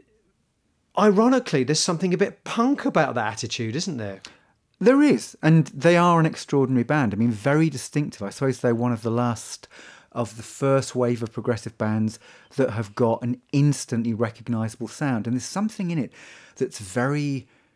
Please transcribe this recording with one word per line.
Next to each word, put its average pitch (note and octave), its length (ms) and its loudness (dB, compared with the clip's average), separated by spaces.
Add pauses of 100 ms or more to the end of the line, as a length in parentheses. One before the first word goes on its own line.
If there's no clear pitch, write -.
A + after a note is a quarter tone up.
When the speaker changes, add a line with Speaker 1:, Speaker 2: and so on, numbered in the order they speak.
(1000)
Speaker 1:
ironically, G#3+ 680 4
there's D3+ 160 0
something F3 320 0
a F3+ 60 0
bit - 260 -2
punk B3+ 400 0
about D3 300 2
that A2 180 -2
attitude, A2 420 -6
isn't E3+ 220 -4
there? G2+ 240 -8 (580)
Speaker 2:
There B3+ 240 6
is, B3+ 400 2
and D#3 260 6
they E3 280 2
are E3+ 240 4
an D#3+ 60 4
extraordinary C3 580 0
band. C3 300 0
I - 20 -6
mean, A#2 140 2
very C#3 400 2
distinctive. C#3+ 520 -6
I G2 80 -8
suppose C3+ 300 -2
they're A#2+ 140 2
one A#2+ 180 0
of A2 100 -4
the A#2 80 -2
last A#2 580 -4 (440)
of A2+ 240 -6
the A2+ 60 -14
first C3+ 520 -2
wave A#2+ 280 0
of A2+ 100 -6
progressive A2+ 460 -6
bands A2 400 0 (380)
that B2+ 140 0
have G#2 240 -6
got A#2 280 0
an B2 180 -4 (120)
instantly C3 600 0
recognisable A2 760 -4
sound. A#2+ 380 -4
And A#2 80 -2
there's B2 100 -4
something G3 460 -4
in E3 80 -2
it D#3 140 -4 (440)
that's - 220 -4
very C3+ 680 -4 (280)